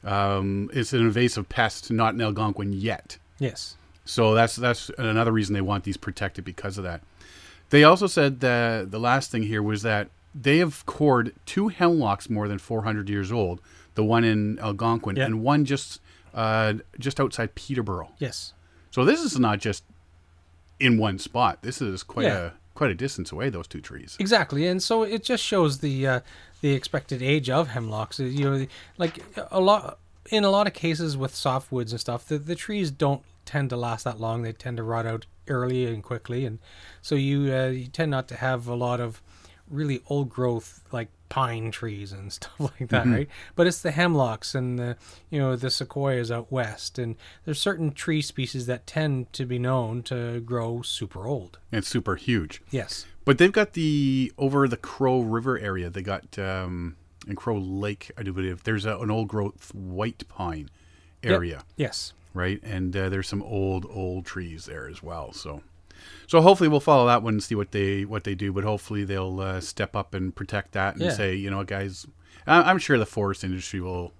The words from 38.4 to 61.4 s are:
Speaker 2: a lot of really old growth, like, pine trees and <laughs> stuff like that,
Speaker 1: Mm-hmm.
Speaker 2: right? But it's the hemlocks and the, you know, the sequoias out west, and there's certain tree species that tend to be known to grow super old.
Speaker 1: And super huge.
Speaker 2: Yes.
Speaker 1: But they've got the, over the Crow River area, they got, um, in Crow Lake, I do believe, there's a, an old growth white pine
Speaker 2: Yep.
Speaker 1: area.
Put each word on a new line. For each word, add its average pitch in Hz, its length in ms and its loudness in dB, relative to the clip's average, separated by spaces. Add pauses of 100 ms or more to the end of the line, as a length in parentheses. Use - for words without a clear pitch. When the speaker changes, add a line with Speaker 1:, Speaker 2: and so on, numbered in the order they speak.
Speaker 2:
a 120 80 -4
lot 120 240 0
of 117 200 -6 (480)
really 143 400 -2
old 143 200 0
growth, 123 540 -4 (100)
like, 117 160 -6 (200)
pine 117 420 -2
trees 101 420 -8
and 95 200 -12
<laughs> - 0 -
stuff - 260 -14
like 139 320 -4
that, 127 140 2
Speaker 1:
Mm-hmm. 123 100 4
Speaker 2:
right? 135 140 0 (280)
But 175 100 6
it's 180 160 0
the 170 100 -2
hemlocks 143 600 2
and 127 240 -2
the, 120 180 -4 (340)
you 151 100 -2
know, 131 160 2
the 127 140 -2
sequoias 131 600 -2
out 117 220 -4
west, 117 460 -4
and 117 180 -4 (280)
there's 151 160 -4
certain 165 320 0
tree 151 300 -2
species 127 440 -6
that 123 200 -4
tend 143 460 -2
to 135 140 -6
be 123 120 -4
known 123 460 -2
to 120 360 -6
grow 117 420 -4
super 98 440 -8
old. 117 320 -6 (140)
Speaker 1:
And 107 120 -2
super 101 320 -2
huge. 101 540 -2
Speaker 2:
Yes. - 360 -6 (180)
Speaker 1:
But 139 140 6
they've 180 140 8
got 208 200 2
the, 143 680 2
over 139 300 4
the 120 80 -2
Crow 127 440 2
River 117 380 0
area, 95 320 -4
they 95 120 -6
got, 98 360 -6
um, 90 580 -4 (300)
in 101 100 -6
Crow 110 220 -2
Lake, 98 580 -6
I 120 60 -10
do 95 100 -6
believe, 92 320 -4
there's 107 220 0
a, 110 120 -2
an 107 120 -4
old 110 180 0
growth 104 460 -6
white 98 540 -6
pine 80 400 -8 (540)
Speaker 2:
Yep. 113 100 2
Speaker 1:
area. 87 320 -2 (120)